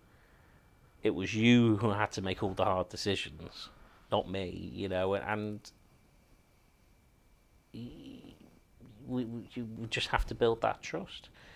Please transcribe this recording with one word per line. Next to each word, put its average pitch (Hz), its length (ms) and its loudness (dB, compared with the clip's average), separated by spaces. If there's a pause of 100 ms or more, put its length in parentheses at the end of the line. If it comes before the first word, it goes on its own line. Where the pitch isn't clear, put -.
(1040)
It 107 100 4
was 95 220 -2
you 117 420 8
who 107 140 2
had 101 220 2
to 101 80 -4
make 95 200 -2
all 95 140 0
the 92 100 4
hard 92 240 2
decisions, 85 800 -4 (420)
not - 180 2
me, 90 440 -6
you 98 160 -4
know, 92 260 2
and 104 440 -2 (2250)
y-, - 600 -14 (720)
we, 127 200 -4
we, 117 160 -8 (120)
you, 120 140 -6 (100)
we 113 100 -8
just - 200 -2
have - 200 -4
to 113 80 -8
build 113 260 0
that 107 200 -2
trust. - 480 -10 (260)